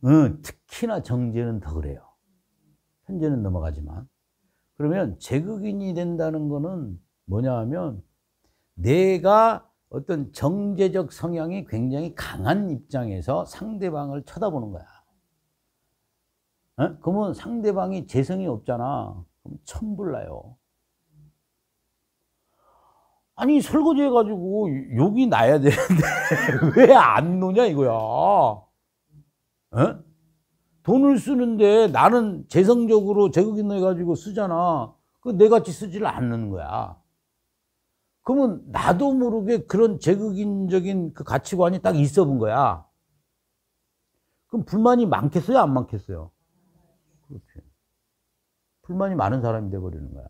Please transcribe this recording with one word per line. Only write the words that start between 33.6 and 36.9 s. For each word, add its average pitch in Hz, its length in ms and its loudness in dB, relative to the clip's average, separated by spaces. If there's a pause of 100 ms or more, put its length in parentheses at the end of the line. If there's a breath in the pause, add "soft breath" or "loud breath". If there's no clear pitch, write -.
해가지고 180 440 -2
쓰잖아. 175 800 -4 (280)
그 247 80 -8
내같이 214 420 6
쓰지를 202 360 -6
않는 117 420 -4
거야. 92 480 -8 (1300)